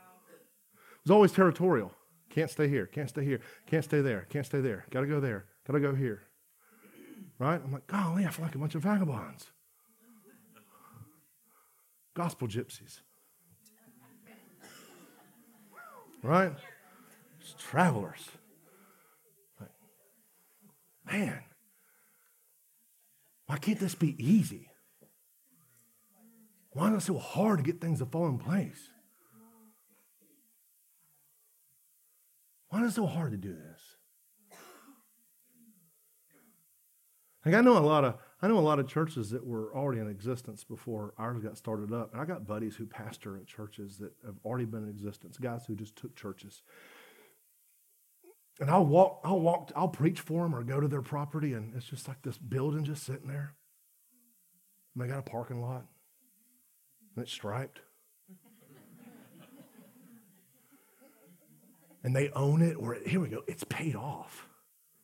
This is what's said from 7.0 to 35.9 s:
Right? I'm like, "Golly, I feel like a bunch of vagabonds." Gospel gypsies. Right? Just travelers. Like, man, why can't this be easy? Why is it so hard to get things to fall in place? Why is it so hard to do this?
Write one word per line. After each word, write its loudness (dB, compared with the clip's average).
Right? 0
I'm -6
like, -10
"Golly, 0
I -2
feel -6
like -4
a -6
bunch -2
of -4
vagabonds." -2
Gospel -2
gypsies. -8
Right? 2
Just -20
travelers. 0
Like, -18
man, -2
why -2
can't 0
this -2
be 2
easy? 4
Why 0
is 4
it -6
so 0
hard 2
to 0
get -2
things 0
to -2
fall 0
in -2
place? -2
Why 0
is 2
it -10
so 0
hard -2
to -4
do -8
this? -16